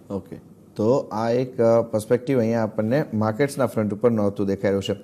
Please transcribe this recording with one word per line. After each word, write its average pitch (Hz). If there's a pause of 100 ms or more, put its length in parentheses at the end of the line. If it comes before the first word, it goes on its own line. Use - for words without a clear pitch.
(140)
ઓકે, - (340)
તો 110
આ 113
એક, 127
અ, 117
પર્સપેક્ટિવ 117
અહીંયા 113
આપણને 110
માર્કેટ્સના 110
ફ્રન્ટ 110
ઉપર 117
નહોતું 101
દેખાઈ 98
રહ્યું 98
છે. 101 (100)